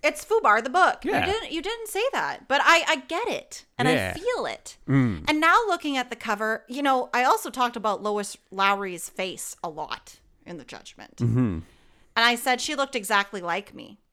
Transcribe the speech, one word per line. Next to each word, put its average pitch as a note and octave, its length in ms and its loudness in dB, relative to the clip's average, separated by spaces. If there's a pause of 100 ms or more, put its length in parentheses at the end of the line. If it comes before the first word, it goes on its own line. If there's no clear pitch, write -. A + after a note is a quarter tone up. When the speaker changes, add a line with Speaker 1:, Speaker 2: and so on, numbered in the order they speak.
Speaker 1:
It's D4 220 -2
Fubar A#3 380 4
the C4 80 -4
book. E4+ 340 4
Speaker 2:
Yeah. F4+ 220 2
Speaker 1:
You F#4 60 0
didn't, A4 200 -4
you D#4+ 100 -6
didn't A4+ 260 -8
say G4 140 -4 (100)
that, C#3+ 340 -4
but C#4 180 2
I, E4 220 6
I D#4+ 100 2 (120)
get F#4 200 -4
it, - 360 -8 (120)
and B3 120 2
Speaker 2:
Yeah. G2 260 2
Speaker 1:
I - 60 -8
feel G#4 260 -2
it. - 300 -10 (100)
Speaker 2:
Mm. C3 400 2
Speaker 1:
And D4+ 140 2
now E4 160 6 (100)
looking F4 300 -2
at B3 140 -4
the A#3 60 -10
cover, A3 520 -4
you C4 140 -6
know, C4+ 300 2
I B3 120 2
also F4 260 2
talked A#3+ 260 -2
about G3+ 280 -2
Lois G#3 320 -4 (160)
Lowry's G3 560 0
face - 560 -8
a F3 40 -4
lot - 520 -10 (240)
in F3 140 -14
The B2+ 60 -16
Judgment. - 520 -18
Speaker 2:
Mm-hmm. A#2+ 220 0
Speaker 1:
And G2 260 -2 (500)
I A#3 220 4
said B3 240 0
she D4+ 160 -4
looked C#4 180 -2
exactly G3+ 460 0
like F3 340 -6
me. - 240 -18 (140)